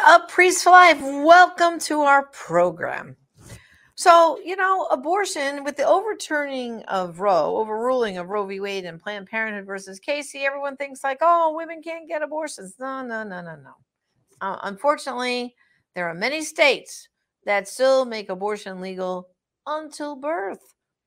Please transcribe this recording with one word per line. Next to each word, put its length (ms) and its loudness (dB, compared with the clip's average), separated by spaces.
of 200 8
Priests 340 2
for 80 4
Life. 320 10
Welcome 800 6
to 200 -2
our 280 4
program. 880 -2
So, 460 6
you 140 -8
know, 340 0
abortion, 720 -2
with 140 -8
the 100 -2
overturning 1000 -2
of 360 -6
Roe, 380 2
overruling 580 -2
of 140 -10
Roe 160 -4
v. 140 -10
Wade 260 -8
and 120 -14
Planned 280 -12
Parenthood 400 -8
versus 320 -12
Casey, 480 -8
everyone 320 -6
thinks 260 -10
like, 160 -4
"Oh, 340 4
women 280 -10
can't 260 -12
get 140 -6
abortions." 560 -8
No, 240 -8
no, 220 -8
no, 180 -12
no, 140 -14
no. 180 -20
Uh, 220 -6
unfortunately, 920 -4
there 140 -6
are 60 -8
many 280 -4
states 680 -2
that 240 -2
still 380 2
make 240 -10
abortion 500 -8
legal 480 -8
until 480 -10
birth. 580 -8